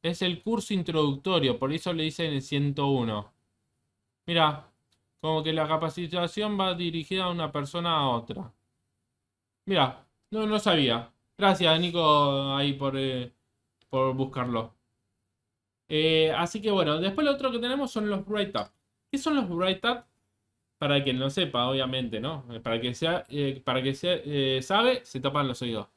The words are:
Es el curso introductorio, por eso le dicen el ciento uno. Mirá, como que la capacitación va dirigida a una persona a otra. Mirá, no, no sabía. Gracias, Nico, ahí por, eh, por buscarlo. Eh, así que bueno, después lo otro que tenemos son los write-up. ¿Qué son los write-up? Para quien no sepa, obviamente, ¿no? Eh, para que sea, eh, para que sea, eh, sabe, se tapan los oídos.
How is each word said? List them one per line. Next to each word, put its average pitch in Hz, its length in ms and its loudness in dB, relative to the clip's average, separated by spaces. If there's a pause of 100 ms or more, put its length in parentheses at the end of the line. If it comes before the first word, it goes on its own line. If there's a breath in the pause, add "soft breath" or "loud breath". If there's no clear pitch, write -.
Es 170 220 -4
el 180 180 -2
curso 226 320 -4
introductorio, 151 840 0
por 135 120 -2
eso 165 220 -4
le 160 100 -2
dicen 156 300 -4
el 135 80 -2
ciento 143 460 0
uno. 113 440 0 (920)
Mirá, 156 420 2 (540)
como 156 220 0
que 160 100 -2
la 156 140 2
capacitación 175 920 -2
va 190 140 0
dirigida 170 520 -2
a 180 40 0
una 165 220 -2
persona 165 460 -2
a 139 120 2
otra. 110 420 -4 (1120)
Mirá, 156 380 0 (280)
no, 214 160 -2
no 214 100 0
sabía. 139 540 2 (260)
Gracias, 180 420 4
Nico, 147 760 4
ahí 139 180 0
por, 135 240 -2
eh, 131 340 -4 (580)
por 131 260 2
buscarlo. 123 580 -4 (1200)
Eh, 160 440 4
así 175 240 -2
que 208 100 0
bueno, 160 280 2
después 196 260 0
lo 285 80 4
otro 277 180 -2
que 233 80 -2
tenemos 254 320 -2
son 214 180 -2
los 196 160 -2
write-up. 196 440 -4 (420)
¿Qué 277 60 -4
son 302 180 0
los 226 140 0
write-up? 190 560 -2 (720)
Para 143 260 2
quien 127 160 0
no 135 100 0
sepa, 135 380 0
obviamente, 127 540 -2
¿no? 139 280 -6
Eh, 117 120 -12
para 113 180 -2
que 120 160 -4
sea, 165 340 -2
eh, 139 340 -2
para 131 200 0
que 135 100 0
sea, 175 200 0 (100)
eh, 135 400 0
sabe, 233 420 2
se - 140 -8
tapan 139 300 2
los 120 120 -6
oídos. 113 360 -4